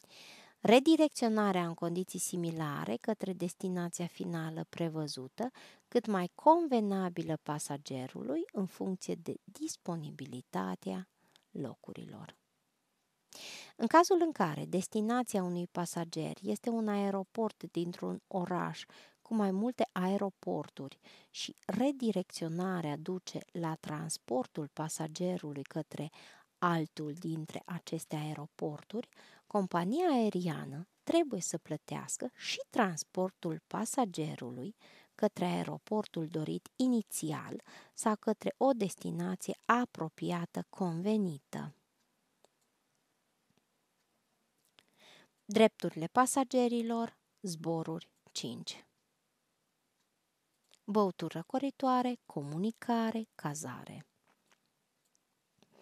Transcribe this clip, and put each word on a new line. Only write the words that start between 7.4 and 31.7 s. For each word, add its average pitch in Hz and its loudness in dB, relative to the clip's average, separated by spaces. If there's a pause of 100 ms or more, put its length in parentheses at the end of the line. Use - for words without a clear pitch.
pasagerului 143 -4 (100)
în 196 -2
funcție 185 -4
de 165 -6
disponibilitatea 185 -6 (420)
locurilor. 110 -12 (1400)
În 233 0
cazul 339 8
în 330 4
care 151 0
destinația 214 2
unui 175 0
pasager 170 -2
este 208 -2
un 226 0
aeroport 202 0
dintr-un 175 -4
oraș 175 -2 (380)
cu - -6
mai 208 4
multe 214 0
aeroporturi 185 -2 (320)
și - -10 (100)
redirecționarea 185 0
duce 175 -6 (120)
la 165 -2
transportul 160 -4
pasagerului 156 -4
către 147 -6 (480)
altul 160 0
dintre 160 -4
aceste 165 -6
aeroporturi, 156 -6 (380)
compania 196 2
aeriană 175 0 (140)
trebuie 294 4
să - -2
plătească - -6